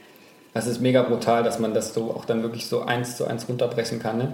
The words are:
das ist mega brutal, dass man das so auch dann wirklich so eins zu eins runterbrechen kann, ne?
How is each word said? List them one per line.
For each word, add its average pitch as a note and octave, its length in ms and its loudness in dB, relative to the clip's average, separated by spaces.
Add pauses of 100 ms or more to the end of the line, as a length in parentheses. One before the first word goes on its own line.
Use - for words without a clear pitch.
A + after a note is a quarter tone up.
(540)
das A2+ 140 -2
ist A#2+ 120 -2
mega B2+ 240 6
brutal, A#2 400 2
dass A#2 160 0
man A2 140 0
das G#2+ 200 0
so A2+ 220 -2
auch - 80 -10
dann A#2 200 0
wirklich A#2 240 -6
so A#2+ 160 0
eins A#2+ 340 -2
zu - 80 -2
eins A#2+ 240 -4
runterbrechen A#2+ 500 -2
kann, A2+ 200 -2
ne? C3+ 140 0